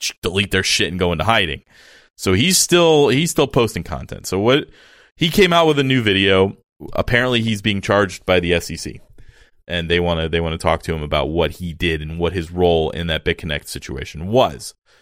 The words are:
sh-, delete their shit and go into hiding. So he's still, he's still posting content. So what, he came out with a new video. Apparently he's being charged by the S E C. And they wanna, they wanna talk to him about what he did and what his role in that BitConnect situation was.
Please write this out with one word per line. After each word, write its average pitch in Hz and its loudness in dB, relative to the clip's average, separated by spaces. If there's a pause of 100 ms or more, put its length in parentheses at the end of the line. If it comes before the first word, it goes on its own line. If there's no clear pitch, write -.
sh-, - -6 (100)
delete 92 -2
their 95 2
shit - -2
and 90 -8
go 90 0
into 78 -4
hiding. 95 -2 (540)
So - -2
he's 151 2
still, 160 4
he's 143 0
still 143 0
posting 110 0
content. - -12
So 92 -2
what, 123 2 (480)
he 170 0
came 180 4
out 170 4
with 151 4
a 139 2
new 131 2
video. 98 4 (380)
Apparently 123 0
he's 110 -2
being 101 0
charged 101 0
by 92 2
the 87 0
S 85 -2
E 82 -8
C. - -12 (680)
And 85 -6
they 87 2
wanna, 82 -2
they 82 -2
wanna 82 -4
talk 82 0
to 85 -6
him 78 -6
about 73 -2
what 80 0
he 87 -10
did 80 -2
and 78 -10
what 85 -2
his 85 -6
role 87 2
in 85 -6
that 78 -4
BitConnect 78 -6
situation 76 -12
was. 101 0 (280)